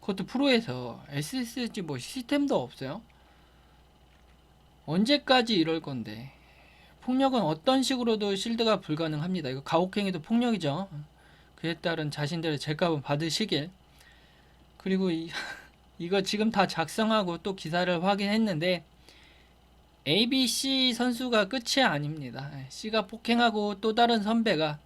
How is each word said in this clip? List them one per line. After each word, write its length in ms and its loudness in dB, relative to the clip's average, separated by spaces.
그것도 200 -4
프로에서 840 0
에스에스지 720 -6
뭐 160 -6
시스템도 640 0
없어요? 400 -10
언제까지 720 4
이럴 240 2
건데? 520 -10
폭력은 420 2
어떤 400 2
식으로도 540 0
실드가 420 0
불가능합니다. 720 -2
이거 160 -6
가혹행위도 580 0
폭력이죠. 680 0
그에 180 -4
따른 380 -2
자신들의 480 -2
죄값은 420 0
받으시길. 680 -2
그리고 340 0
이, 180 -4
<laughs> 320 -20
이거 240 0
지금 300 0
다 160 4
작성하고 680 0
또 180 -6
기사를 480 0
확인했는데, 800 0
A, 220 2
B, 180 2
C 480 0
선수가 540 0
끝이 360 0
아닙니다. 680 -2
예, 140 -12
C가 400 -4
폭행하고 720 0
또 160 0
다른 260 6
선배가 640 2